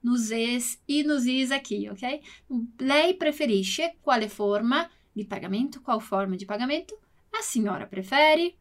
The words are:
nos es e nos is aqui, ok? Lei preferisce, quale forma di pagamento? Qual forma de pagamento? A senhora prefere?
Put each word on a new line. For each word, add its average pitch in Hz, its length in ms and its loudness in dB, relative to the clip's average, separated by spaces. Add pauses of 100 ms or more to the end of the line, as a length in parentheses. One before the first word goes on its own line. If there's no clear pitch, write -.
nos 240 300 0
es 240 560 -2
e 294 160 2
nos 285 220 2
is 262 260 2
aqui, 208 380 -4
ok? 247 320 -6 (580)
Lei 294 340 4
preferisce, 294 880 0
quale 226 280 2
forma 226 600 0 (240)
di 214 120 -8
pagamento? 202 560 -4
Qual 226 180 -2
forma 196 380 -2
de 190 80 -10
pagamento? 269 520 -4 (360)
A 440 100 -4
senhora 202 420 -2
prefere? 302 760 2